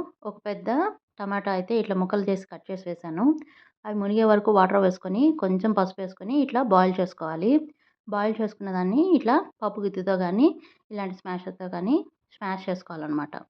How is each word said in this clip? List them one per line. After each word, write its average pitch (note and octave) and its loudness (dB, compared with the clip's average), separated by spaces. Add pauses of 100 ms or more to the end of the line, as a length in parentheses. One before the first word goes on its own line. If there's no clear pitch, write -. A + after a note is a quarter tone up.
(220)
ఒక G#3 -12
పెద్ద G3 -8 (460)
టమాటా G3 -4
అయితే F#3 -2
ఇట్లా G#3 -2
ముక్కలు F#3 0
చేసి F#3+ -2
కట్ - -18
చేసి F#3+ -10
వేసాను. E3+ -6 (600)
అవి G#3+ -6
మునిగే G#3 2
వరకు G#3+ 4
వాటర్ G3 6
వేసుకొని, F#3 0 (120)
కొంచెం F#3+ 0
పసుపు F#3+ -2
వేసుకొని F#3+ -8
ఇట్లా B3+ 0
బాయిల్ F#3+ 6
చేసుకోవాలి. F3+ -2 (560)
బాయిల్ G#3 -2
చేసుకున్న G#3 -6
దాన్ని F#3 2 (120)
ఇట్లా B3 2 (220)
పప్పు G#3 -4
గుత్తితో F#3+ -2
కానీ, F#3 2 (440)
ఇలాంటి F#3+ -6
స్మాషర్‌తో F#3 -10
కానీ F#3 0 (360)
స్మాష్ F#3+ -8
చేసుకోవాలన్నమాట. D3+ -6 (160)